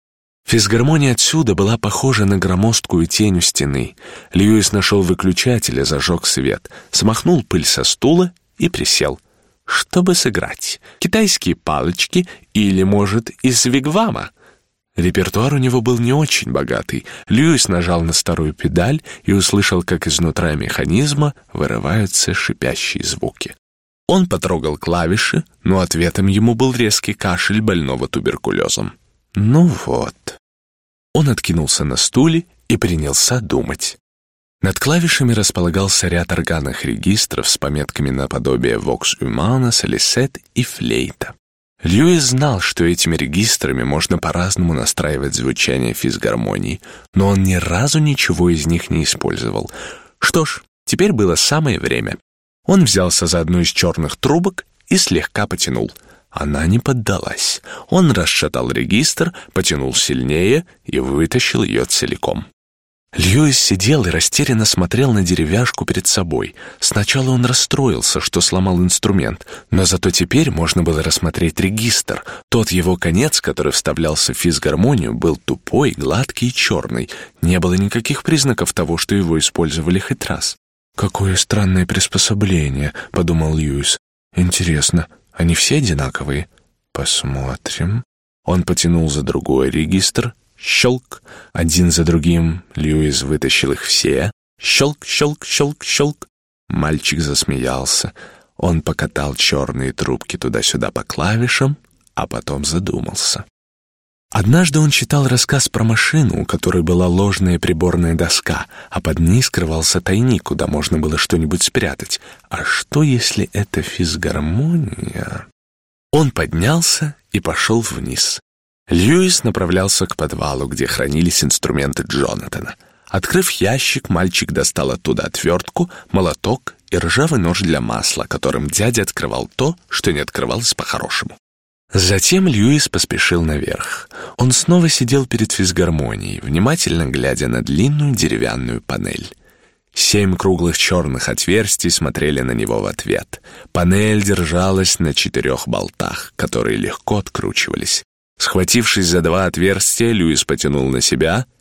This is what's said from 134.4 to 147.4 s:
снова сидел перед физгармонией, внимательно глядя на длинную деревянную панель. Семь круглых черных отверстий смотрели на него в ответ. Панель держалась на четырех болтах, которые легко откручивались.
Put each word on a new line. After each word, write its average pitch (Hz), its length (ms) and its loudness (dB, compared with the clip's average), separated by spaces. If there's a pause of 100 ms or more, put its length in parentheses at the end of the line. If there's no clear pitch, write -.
снова 170 360 4
сидел 131 380 2
перед 110 260 -2
физгармонией, 73 880 0
внимательно 82 640 0
глядя 65 420 0
на 58 140 0
длинную 135 520 2
деревянную 60 680 -2
панель. - 520 -6 (600)
Семь 98 420 2
круглых 85 420 2
черных 71 500 0
отверстий 95 640 0
смотрели 76 500 0
на 64 120 -2
него 55 280 -2
в 50 60 -2
ответ. - 560 -6 (300)
Панель 101 500 2
держалась 92 760 0
на 78 140 0
четырех - 540 -2
болтах, 50 680 -6
которые 53 400 -2
легко 52 420 -2
откручивались. - 880 -4 (340)